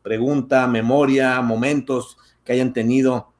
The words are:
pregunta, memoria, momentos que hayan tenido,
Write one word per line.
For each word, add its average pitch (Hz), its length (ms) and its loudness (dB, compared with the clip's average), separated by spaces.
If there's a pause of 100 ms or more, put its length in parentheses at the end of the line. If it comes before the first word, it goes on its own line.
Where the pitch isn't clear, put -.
pregunta, 131 640 0
memoria, 127 760 2
momentos 123 760 -2 (260)
que 123 100 -4
hayan 127 180 0
tenido, 127 680 0